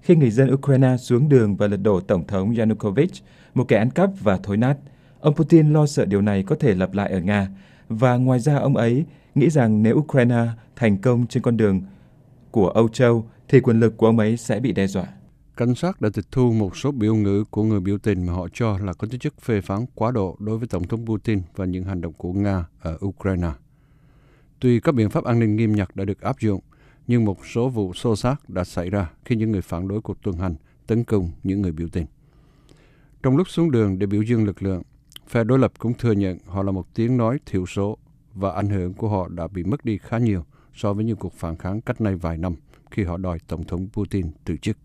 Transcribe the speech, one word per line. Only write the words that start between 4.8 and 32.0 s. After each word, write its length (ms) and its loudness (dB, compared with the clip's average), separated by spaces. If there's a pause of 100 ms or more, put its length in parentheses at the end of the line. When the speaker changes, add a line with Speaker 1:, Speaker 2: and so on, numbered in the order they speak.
Speaker 1:
Ông 140 2
Putin 380 6
lo 140 4
sợ 180 0
điều 160 2
này 220 2
có 140 -2
thể 180 2
lặp 180 0
lại 200 -2
ở 80 -2
Nga. 280 0 (400)
Và 280 2
ngoài 240 2
ra, 160 2
ông 200 2
ấy 280 2 (300)
nghĩ 160 4
rằng 320 4
nếu 140 4
Ukraine 500 2 (300)
thành 220 2
công 280 2
trên 160 -2
con 140 0
đường 260 2 (680)
của 180 4
Âu 200 2
Châu, 380 2 (220)
thì 120 8
quyền 200 4
lực 160 2
của 100 4
ông 120 4
ấy 180 2
sẽ 240 -4
bị 120 0
đe 140 0
dọa. 200 -4 (500)
Speaker 2:
Cảnh 180 0
sát 260 -4
đã 140 0
tịch 160 -4
thu 220 2
một 240 0
số 160 -2
biểu 220 2
ngữ 360 2
của 120 0
người 180 2
biểu 180 -2
tình 280 -2
mà 60 -2
họ 200 -4
cho 260 -2
là 140 -4
có 180 -8
tính 100 -8
chất 200 -8
phê 200 0
phán 340 -6
quá 160 -2
độ 300 -2
đối 180 -4
với 100 -8
Tổng 200 -4
thống 180 -6
Putin 360 -2 (140)
và 80 -4
những 200 -4
hành 160 -6
động 120 -8
của 200 -8
Nga 340 -2 (140)
ở 260 -8
Ukraine. 440 -2 (1120)
Tuy 200 2
các 140 0
biện 160 2
pháp 140 -2
an 140 2
ninh 180 2
nghiêm 200 2
ngặt 180 -2
đã 100 -6
được 160 -6
áp 200 -6
dụng, 200 0 (480)
nhưng 160 4
một 220 -4
số 220 -2
vụ 260 -4
xô 220 0
xát 340 -4
đã 140 -4
xảy 260 -6
ra 200 -2 (140)
khi 120 -2
những 160 0
người 100 0
phản 260 -6
đối 120 -4
cuộc 220 -10
tuần 160 -6
hành 160 -4 (320)
tấn 180 0
công 260 -2 (120)
những 200 -2
người 100 -2
biểu 160 -6
tình. 180 -4 (1160)